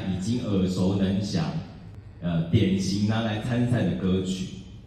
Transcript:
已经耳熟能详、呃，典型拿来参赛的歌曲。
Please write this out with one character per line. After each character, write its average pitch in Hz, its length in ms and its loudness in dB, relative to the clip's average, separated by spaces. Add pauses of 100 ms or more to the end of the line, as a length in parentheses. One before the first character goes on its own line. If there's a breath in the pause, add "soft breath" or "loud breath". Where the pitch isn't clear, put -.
已 90 120 -2
经 117 240 -2
耳 92 240 2
熟 95 280 2
能 98 260 2
详、 - 300 0 (720)
呃， 85 280 0
典 95 300 4
型 101 280 0
拿 113 140 2
来 110 200 -2
参 123 280 0
赛 110 140 2
的 87 140 2
歌 92 260 2
曲。 - 240 -4 (400)